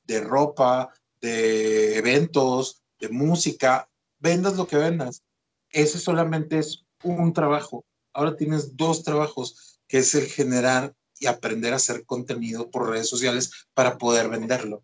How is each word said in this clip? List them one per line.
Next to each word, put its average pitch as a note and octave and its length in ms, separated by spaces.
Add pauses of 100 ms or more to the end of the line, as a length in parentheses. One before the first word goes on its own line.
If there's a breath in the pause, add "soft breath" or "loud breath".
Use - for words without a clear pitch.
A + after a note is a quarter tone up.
de A2 160
ropa, B2+ 760 (260)
de A2 760
eventos, C3 840 (160)
de A2 120
música, C3 800 (300)
vendas F3+ 360
lo F3+ 100
que - 100
vendas. D3+ 460 (480)
Ese D3+ 280
solamente D#3+ 600
es - 260 (180)
un E3+ 300
trabajo. D3 520 (280)
Ahora D3+ 240
tienes D3 400
dos D#3+ 280
trabajos, D3 840
que C3 120
es C3 160
el C#3+ 120
generar B2+ 680 (240)
y C#3+ 80
aprender A#2 460
a C3+ 40
hacer A#2 280
contenido A#2+ 680
por A#2+ 200
redes A2+ 180
sociales B2 420 (240 loud breath)
para B2 220
poder A#2 320
venderlo. A2+ 560